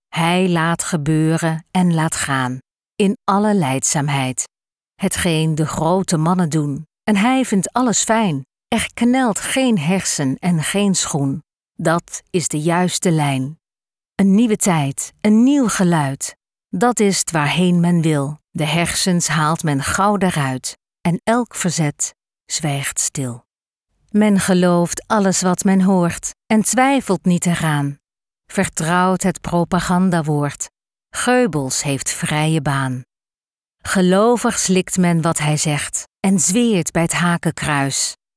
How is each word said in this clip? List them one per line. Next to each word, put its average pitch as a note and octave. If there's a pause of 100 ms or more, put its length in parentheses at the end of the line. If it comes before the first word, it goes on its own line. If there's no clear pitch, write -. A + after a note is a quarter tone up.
hij F3
laat E3+
gebeuren D#3+
en F3+
laat D#3+
gaan, C3 (360)
in G3
alle G#3
lijdzaamheid. C#3 (460)
Hetgeen D#3+
de D3+
grote F3
mannen E3+
doen, D3 (160)
en G#3+
hij B3+
vindt -
alles A#3+
fijn, G3 (220)
er A3
knelt B3
geen B3+
hersen D3+
en F3
geen G3
schoen. C#3+ (300)
Dat -
is E3+
de D3+
juiste F3
lijn. C#3+ (560)
Een G3
nieuwe G#3+
tijd, D3+
een G#3+
nieuw C4+
geluid. D#3+ (320)
Dat A#3
is G3
het -
waarheen E3
men F3
wil. D3+ (100)
De D3+
hersens E3+
haalt D#3
men D3
gauw G3+
daaruit. D3 (220)
En E3+
elk A#3
verzet - (300)
zwijgt C#3
stil. B2 (680)
Men G#3
gelooft F3
alles G3
wat F3+
men G3
hoort F#3 (120)
en A3
twijfelt B3+
niet F3
eraan. D3 (480)
Vertrouwt F3+
het F#3
propagandawoord. E3+ (460)
Goebbels E3+
heeft C#3
vrije D#3
baan. C3 (800)
Gelovig G#3
slikt -
men F3
wat E3
hij D3+
zegt - (160)
en G3
zweert A3
bij E3
het E3+
hakenkruis. D3+ (200)